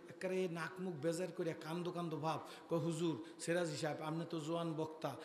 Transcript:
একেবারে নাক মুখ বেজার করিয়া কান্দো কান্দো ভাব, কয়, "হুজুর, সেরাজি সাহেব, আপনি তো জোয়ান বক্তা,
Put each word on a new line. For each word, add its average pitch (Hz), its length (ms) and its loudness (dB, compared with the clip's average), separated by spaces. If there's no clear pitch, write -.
একেবারে 185 400 0
নাক 170 320 -4
মুখ 185 220 -2
বেজার 170 300 2
করিয়া 165 280 0
কান্দো 170 300 -2
কান্দো 170 260 0
ভাব, 147 240 2
কয়, 170 100 4
"হুজুর, 160 460 2
সেরাজি 165 360 2
সাহেব, 143 260 0
আপনি 160 280 0
তো 165 100 0
জোয়ান 165 340 0
বক্তা, 151 500 -2